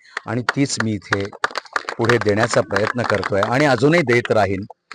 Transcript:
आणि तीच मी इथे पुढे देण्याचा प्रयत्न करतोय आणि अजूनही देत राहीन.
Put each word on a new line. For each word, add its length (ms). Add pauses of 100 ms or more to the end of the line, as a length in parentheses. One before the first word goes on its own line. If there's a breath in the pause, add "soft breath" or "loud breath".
(260 loud breath)
आणि 180 (120)
तीच 280
मी 80
इथे 340 (720)
पुढे 200
देण्याचा 440
प्रयत्न 400
करतोय 400
आणि 240
अजूनही 360
देत 300
राहीन. 340 (300)